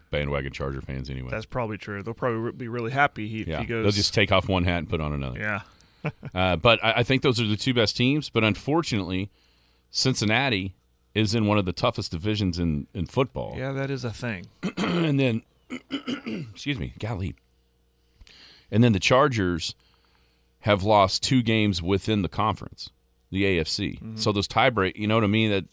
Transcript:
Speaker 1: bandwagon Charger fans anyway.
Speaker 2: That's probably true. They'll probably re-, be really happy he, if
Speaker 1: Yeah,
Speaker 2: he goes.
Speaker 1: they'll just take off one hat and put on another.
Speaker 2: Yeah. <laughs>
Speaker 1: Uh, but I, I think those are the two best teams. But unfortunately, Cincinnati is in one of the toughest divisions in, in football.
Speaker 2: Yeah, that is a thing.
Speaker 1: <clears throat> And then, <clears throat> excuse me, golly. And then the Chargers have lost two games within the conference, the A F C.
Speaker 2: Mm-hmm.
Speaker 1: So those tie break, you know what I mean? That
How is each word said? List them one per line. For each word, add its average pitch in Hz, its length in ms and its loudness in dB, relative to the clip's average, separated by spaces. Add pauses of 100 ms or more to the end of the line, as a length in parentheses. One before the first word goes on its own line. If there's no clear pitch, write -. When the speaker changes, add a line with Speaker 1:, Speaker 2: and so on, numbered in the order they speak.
(120)
Speaker 1:
bandwagon 71 400 -2
Charger 67 300 -6
fans 65 280 -8
anyway. 65 220 -10
Speaker 2:
That's 110 140 -6
probably 110 320 -6
true. 101 260 -10
They'll 113 100 -8
probably 117 260 -2
re-, 117 120 -4
be 131 160 -10
really 117 240 -6
happy 135 380 0
he, 110 120 -6
if - 60 -8
Speaker 1:
Yeah, 78 140 -2
Speaker 2:
he - 40 -6
goes. 117 180 -2
Speaker 1:
they'll 101 100 4
just 101 200 0
take 101 200 4
off 95 160 4
one 90 160 2
hat 87 140 0
and 76 100 -6
put 82 100 0
on 76 140 -2
another. 67 260 -6
Speaker 2:
Yeah. 104 220 -4 (420)
<laughs> 156 80 -6 (240)
Speaker 1:
Uh, 92 220 2
but 113 260 4
I, 113 140 4
I 123 60 4
think 131 200 2
those 123 180 4
are 113 60 2
the 104 100 2
two 131 160 0
best 117 240 2
teams. 135 320 2
But 113 160 2
unfortunately, 104 840 0 (640)
Cincinnati 113 840 0 (400)
is 107 220 2
in 110 100 2
one 104 120 4
of 98 80 2
the 87 80 -2
toughest - 380 -4
divisions 95 480 -2
in, 78 340 0
in 90 120 -6
football. 71 520 -4
Speaker 2:
Yeah, 131 160 -6
that 135 160 -6
is 131 160 -6
a 117 60 -6
thing. 107 340 -8 (180)
Speaker 1:
<clears throat> - 140 -8
And 170 420 0
then, 120 220 2 (280)
<clears throat> - 220 -14 (640)
excuse 143 260 -6
me, 64 200 -6
golly. 98 360 -4 (1400)
And 107 120 6
then 120 100 6
the 92 60 2
Chargers 110 760 2 (880)
have 101 220 2
lost 101 400 4
two 131 180 2
games 107 400 2
within 98 400 0
the 85 80 -2
conference, - 600 -6 (420)
the 98 140 0
A 92 140 2
F 80 80 0
C. 95 340 -4
Speaker 2:
Mm-hmm. 110 160 -14
Speaker 1:
So 110 140 0
those 101 160 0
tie 120 220 2
break, 98 280 0
you 107 100 -4
know 110 80 2
what 113 80 4
I 101 40 4
mean? 110 240 4
That 95 220 0